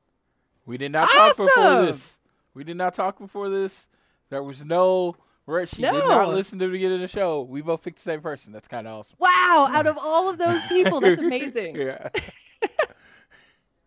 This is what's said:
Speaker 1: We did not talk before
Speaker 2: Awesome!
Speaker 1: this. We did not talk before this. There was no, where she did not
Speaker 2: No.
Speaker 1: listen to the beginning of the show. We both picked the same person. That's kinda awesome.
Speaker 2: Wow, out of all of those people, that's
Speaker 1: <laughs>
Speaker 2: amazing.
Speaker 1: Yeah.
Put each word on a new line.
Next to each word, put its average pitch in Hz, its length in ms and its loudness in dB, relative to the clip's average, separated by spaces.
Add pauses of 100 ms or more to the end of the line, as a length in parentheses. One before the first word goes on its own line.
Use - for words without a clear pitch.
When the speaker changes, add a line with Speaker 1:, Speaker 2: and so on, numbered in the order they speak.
(640)
Speaker 1:
We 123 140 -10
did 139 140 -8
not 160 180 4
talk 587 260 8
before 466 120 0 (140)
Speaker 2:
Awesome! 247 240 6
Speaker 1:
this. - 320 -6 (360)
We 139 100 -16
did 170 140 -12
not 180 160 -2
talk 196 240 -4
before 202 320 -10
this. 196 360 -6 (440)
There 139 120 -8
was 139 220 -14
no, 180 500 0 (300)
where 170 220 -4
she - 160 -12
did 311 100 0
not 403 360 2
Speaker 2:
No. - 20 -2
Speaker 1:
listen 190 300 -4
to 185 60 -2
the 185 60 -4
beginning 185 240 -2
of 180 60 -6
the 185 60 -8
show. 165 340 -2
We 131 180 -10
both 160 220 -6
picked 170 160 -14
the - 40 -20
same 156 200 -8
person. 139 320 -12
That's 107 120 -20
kinda 113 220 -12
awesome. 110 320 -16
Speaker 2:
Wow, 359 500 4
out 302 160 2
of 302 140 -2
all 330 300 0
of 339 80 -6
those 339 320 0
people, 349 300 2
that's 359 200 4
Speaker 1:
<laughs> - 0 -
Speaker 2:
amazing. 247 560 -4
Speaker 1:
Yeah. 135 320 -8 (1800)